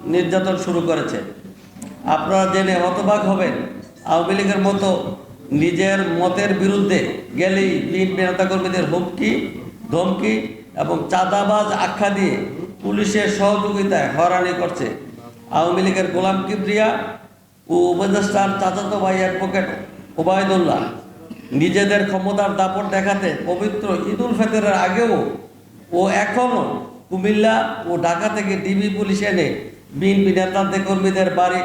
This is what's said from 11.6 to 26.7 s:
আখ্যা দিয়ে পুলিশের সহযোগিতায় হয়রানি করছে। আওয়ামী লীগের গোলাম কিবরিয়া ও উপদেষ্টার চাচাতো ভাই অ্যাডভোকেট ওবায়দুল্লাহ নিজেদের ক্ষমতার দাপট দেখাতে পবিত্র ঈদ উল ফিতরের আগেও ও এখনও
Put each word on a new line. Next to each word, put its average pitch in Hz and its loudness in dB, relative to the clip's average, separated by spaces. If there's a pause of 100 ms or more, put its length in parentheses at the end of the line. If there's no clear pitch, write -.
আখ্যা 196 0
দিয়ে 190 2 (460)
পুলিশের 202 0
সহযোগিতায় 196 0
হয়রানি 180 2
করছে। 147 -2 (640)
আওয়ামী 175 2
লীগের 190 2
গোলাম 190 0
কিবরিয়া 208 2 (800)
ও - -2 (160)
উপদেষ্টার 196 2 (100)
চাচাতো 196 -2
ভাই 190 2
অ্যাডভোকেট 185 0 (480)
ওবায়দুল্লাহ 185 2 (720)
নিজেদের 196 2
ক্ষমতার 190 0
দাপট 190 0
দেখাতে 196 0 (180)
পবিত্র 202 -2 (200)
ঈদ 202 -2
উল 240 0
ফিতরের 214 2 (100)
আগেও 214 2 (800)
ও 175 2
এখনও 208 0 (440)